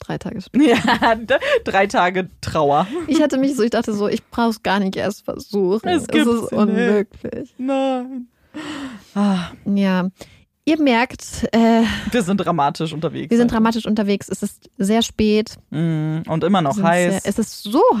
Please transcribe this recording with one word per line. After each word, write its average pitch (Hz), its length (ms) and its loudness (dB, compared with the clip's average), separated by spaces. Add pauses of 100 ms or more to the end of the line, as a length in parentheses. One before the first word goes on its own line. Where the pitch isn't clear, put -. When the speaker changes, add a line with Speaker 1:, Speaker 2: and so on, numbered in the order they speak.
Speaker 1:
Drei - 180 -8
Tage - 220 -10
später. 254 240 2
Speaker 2:
<laughs> 240 360 2
Ja, 233 140 4
d-, 233 200 -2 (300)
drei 196 220 2
Tage 185 420 0 (120)
Trauer. 151 460 2 (200)
Speaker 1:
Ich 302 160 2
hatte 285 160 2
mich 277 160 0
so, 214 80 0
ich 233 80 2
dachte 226 220 -2
so, 208 160 -2
ich - 220 -4
brauch's 233 340 -2
gar 196 160 0
nicht 190 160 -2
erst - 280 -6
versuchen. 202 640 -2
Speaker 2:
Es 330 140 0
Speaker 1:
Es - 60 -12
Speaker 2:
gibt's 302 200 2
Speaker 1:
ist 233 140 0
Speaker 2:
nicht. - 100 -8
Speaker 1:
unmöglich. 214 1080 0
Speaker 2:
Nein. 262 680 -4 (880)
Ah. 190 360 0 (140)
Speaker 1:
Ja. 190 440 2 (580)
Ihr 320 140 2
merkt, 247 720 0
äh, 226 300 4 (280)
Speaker 2:
Wir 240 120 2
sind 196 160 0
dramatisch 160 560 0
unterwegs 147 360 -6
Speaker 1:
wir 233 60 2
sind 240 120 4
Speaker 2:
heute. 240 80 -4
Speaker 1:
dramatisch 226 300 0
unterwegs. 202 440 -2
Es 190 120 -8
ist - 360 -10
sehr 220 240 2
spät. 214 540 0 (120)
Speaker 2:
Mm, 156 580 -2
und 160 160 -2
immer 180 200 2
noch 143 80 0
Speaker 1:
Wir - 60 0
sind 190 100 0
Speaker 2:
heiß. 175 360 2
Speaker 1:
sehr, - 80 -4
es 208 80 -2
ist - 260 -4
so 240 180 2 (180)